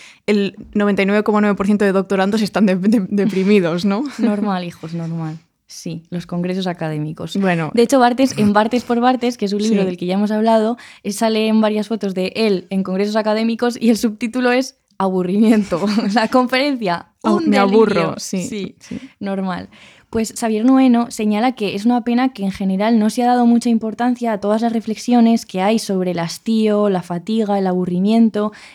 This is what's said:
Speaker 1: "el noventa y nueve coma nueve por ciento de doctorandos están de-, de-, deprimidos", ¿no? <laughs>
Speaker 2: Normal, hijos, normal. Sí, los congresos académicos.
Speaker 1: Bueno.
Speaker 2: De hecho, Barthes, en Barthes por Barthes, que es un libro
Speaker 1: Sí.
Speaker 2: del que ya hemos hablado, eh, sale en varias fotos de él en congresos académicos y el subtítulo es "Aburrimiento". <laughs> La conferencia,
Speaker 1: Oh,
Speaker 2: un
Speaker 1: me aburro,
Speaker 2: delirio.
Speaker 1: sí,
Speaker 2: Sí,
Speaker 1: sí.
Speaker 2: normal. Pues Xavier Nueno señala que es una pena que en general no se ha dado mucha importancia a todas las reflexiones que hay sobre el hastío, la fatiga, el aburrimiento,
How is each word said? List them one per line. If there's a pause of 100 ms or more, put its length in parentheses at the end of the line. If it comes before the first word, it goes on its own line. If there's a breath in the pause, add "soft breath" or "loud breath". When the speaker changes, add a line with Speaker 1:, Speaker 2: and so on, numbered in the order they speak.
(260 loud breath)
Speaker 1:
"el (200)
noventa
y
nueve
coma
nueve
por
ciento
de
doctorandos
están
de-,
de-,
deprimidos",
¿no?
<laughs>
Speaker 2:
Normal,
hijos,
normal. (280)
Sí,
los
congresos
académicos.
Speaker 1:
Bueno.
Speaker 2:
De
hecho,
Barthes,
en
Barthes
por
Barthes,
que
es
un
libro
Speaker 1:
Sí.
Speaker 2:
del
que
ya
hemos
hablado, (260 loud breath)
eh,
sale
en
varias
fotos
de
él
en
congresos
académicos
y
el
subtítulo
es (220)
"Aburrimiento". (180)
<laughs>
La
conferencia, (180)
Speaker 1:
Oh,
Speaker 2:
un
Speaker 1:
me
aburro,
Speaker 2:
delirio.
Speaker 1:
sí,
Speaker 2:
Sí,
Speaker 1:
sí. (220 loud breath)
Speaker 2:
normal. (420 loud breath)
Pues
Xavier
Nueno
señala
que
es
una
pena
que
en
general
no
se
ha
dado
mucha
importancia
a
todas
las
reflexiones
que
hay
sobre
el
hastío,
la
fatiga,
el
aburrimiento, (220 loud breath)